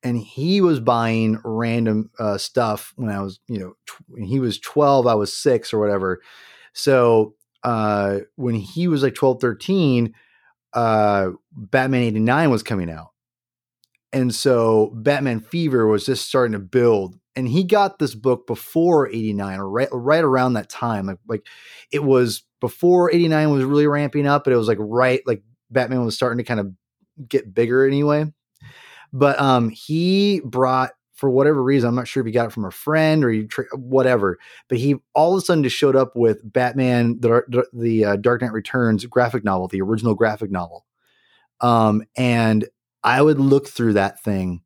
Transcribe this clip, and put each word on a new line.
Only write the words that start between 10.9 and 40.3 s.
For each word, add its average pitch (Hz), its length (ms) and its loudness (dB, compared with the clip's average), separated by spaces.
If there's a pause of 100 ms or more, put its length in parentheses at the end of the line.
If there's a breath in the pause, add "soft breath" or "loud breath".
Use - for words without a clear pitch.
Batman 131 500 -2
eighty-nine 117 460 2
was 113 140 0
coming 90 280 -6
out. 80 200 -16 (1000)
And 127 240 -2
so 113 580 2
Batman 127 460 -2
Fever 131 480 0
was 107 180 0
just - 220 -4
starting 123 240 0
to 107 80 -6
build. 101 580 0 (200)
And 127 100 -4
he 156 160 0
got 196 360 0
this 143 140 -2
book 123 320 -2
before 160 640 0
eighty-nine 101 520 -6
or 98 100 -10
right, 120 240 -2
right 139 300 0
around 131 300 2
that 104 160 -6
time. 110 380 -6
Like, 95 200 -10
like, 110 200 -8 (440 loud breath)
it 147 120 -4
was 127 400 2 (160)
before 175 540 2
eighty-nine 156 380 2
was 139 120 0
really 147 240 2
ramping 147 400 -2
up, 143 160 2
but 135 80 0
it 123 60 4
was, 110 100 0
like, 107 140 0
right, 123 440 0
like, 107 180 -4 (280)
Batman 123 320 -2
was 113 120 -4
starting 120 240 -2
to 120 40 -6
kind 110 160 -4
of 98 140 -6 (560)
get 117 240 -4
bigger 120 340 2
anyway. 147 380 0 (920 loud breath)
But, 139 240 2
um, 127 300 2
he 180 720 0
brought, 127 480 0 (220)
for 139 160 -2
whatever 139 320 2
reason, 127 260 2
I'm 117 80 0
not 123 120 -4
sure - 140 -4
if 117 40 -4
he 113 60 -6
got 117 160 0
it 107 40 -12
from 107 140 -8
a 92 60 -10
friend 156 520 0
or 123 60 2
he 110 160 -2
tra-, 127 200 -8 (100)
whatever, 123 640 0 (280 loud breath)
but 123 120 -2
he 139 160 0 (180)
all 165 220 2
of - 20 0
a 185 80 -2
sudden 160 180 2
just 127 120 -2
showed 135 200 2
up 131 200 2
with 117 280 2
Batman, 123 760 0
the, 117 280 2
the, 123 260 0
the, 117 320 0
uh, 101 100 0
Dark 117 260 0
Knight 120 120 -6
Returns 110 520 -2
graphic 120 380 0
novel, 92 240 -2
the 95 160 -4
original 110 320 -2
graphic 107 340 -2